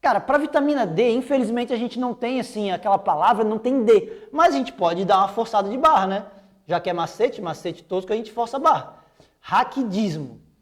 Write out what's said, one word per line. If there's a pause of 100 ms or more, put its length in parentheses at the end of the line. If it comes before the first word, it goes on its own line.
Cara,
pra
vitamina
D,
infelizmente
a
gente
não
tem,
assim,
aquela
palavra,
não
tem
D.
Mas
a
gente
pode
dar
uma
forçada
de
barra,
né? (400)
Já
que
é
macete,
macete
tosco,
a
gente
força
a
barra. (460)
Raquidismo. (220)